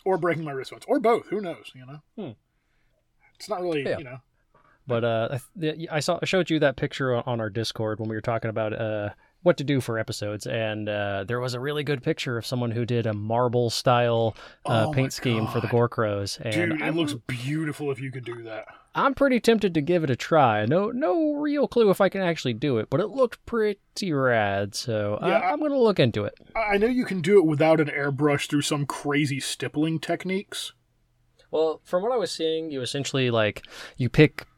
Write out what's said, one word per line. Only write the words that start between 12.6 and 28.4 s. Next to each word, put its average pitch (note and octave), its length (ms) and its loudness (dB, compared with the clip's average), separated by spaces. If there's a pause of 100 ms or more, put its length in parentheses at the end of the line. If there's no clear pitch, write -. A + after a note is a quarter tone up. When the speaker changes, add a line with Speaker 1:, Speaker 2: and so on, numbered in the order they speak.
Speaker 2:
who A#2 140 -2
did A#2 200 0
a A2 80 0
marble A#2 560 0
style, A#2 640 2 (300)
uh, A#2 220 2
Speaker 1:
Oh D#3 40 -2
Speaker 2:
paint C3 140 2
Speaker 1:
my C3 40 -2
Speaker 2:
scheme A2 380 -2
for A#2 140 -4
the - 60 -2
Speaker 1:
God. - 40 -6
Speaker 2:
Gore A#2+ 180 4
Crows, G2+ 520 -2
and A2 120 -4
Speaker 1:
Dude, - 200 0
it D3+ 80 -4
Speaker 2:
I'm D#3+ 160 -2
Speaker 1:
looks D3+ 160 0
beautiful C#3 760 -4
if C3 100 -6
you C3+ 100 -8
could A#2+ 140 -10
do A#2+ 180 -12
that. A2 220 -10 (300)
Speaker 2:
I'm C4 180 2
pretty B3+ 260 4
tempted G#3 360 2
to D#3+ 60 2
give E3 220 2
it C#3+ 60 0
a B2 60 2
try. A2+ 500 4
No, F3+ 240 2
no D#4 460 0
real D4 340 0
clue A3+ 220 4
if F3+ 100 2
I F#3+ 80 4
can G3 120 -4
actually D#3+ 340 -2
do A#2+ 240 0
it, G#2+ 100 -4
but C#3 100 2
it G#3 120 0
looked B3 340 0
pretty G#3+ 640 -2
rad, G#2+ 640 2
so G#2+ 460 -2
Speaker 1:
Yeah, E3 60 -2
Speaker 2:
I, - 120 4
Speaker 1:
I F#4 140 0
Speaker 2:
I'm - 80 -2
gonna C#4+ 160 0
look A3 220 4
into G#2+ 260 2
it. - 80 -8 (220)
Speaker 1:
I G#3 220 0
know G#3 100 2
you B3+ 180 0
can F#3+ 160 -4
do G3 160 6
it E3 80 8
without D#3 340 4
an D3 80 2
airbrush C#3+ 600 0